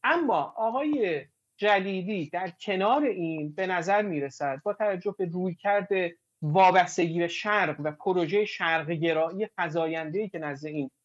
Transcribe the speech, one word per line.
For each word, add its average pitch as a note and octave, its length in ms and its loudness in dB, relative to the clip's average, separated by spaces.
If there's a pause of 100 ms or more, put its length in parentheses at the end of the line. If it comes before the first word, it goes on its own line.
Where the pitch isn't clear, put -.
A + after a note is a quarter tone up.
اما B3+ 540 2
آقای A3+ 680 0 (320)
جلیلی G3 720 0
در F3 220 -6 (100)
کنار G#3 420 2
این E3 500 -4
به F#3+ 140 -4
نظر F#3 340 2
می‌رسد C#3+ 600 -4
با G#3 100 -2
توجه G3+ 440 -2
به F#3+ 80 -2
رویکرد F#3 640 -2 (580)
وابستگی F3 760 4
به F3 80 2
شرق F#3 520 0
و D3+ 120 -4
پروژه F3+ 540 0
شرق E3 460 -2
گرایی E3 560 0 (100)
فزاینده‌ای E3 720 -2
که E3+ 100 -10
نزد D3 260 -8
این D3 260 -6 (140)